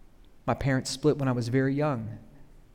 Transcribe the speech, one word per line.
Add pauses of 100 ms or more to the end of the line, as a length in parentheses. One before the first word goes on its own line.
(460)
My
parents
split
when
I
was
very
young. (580)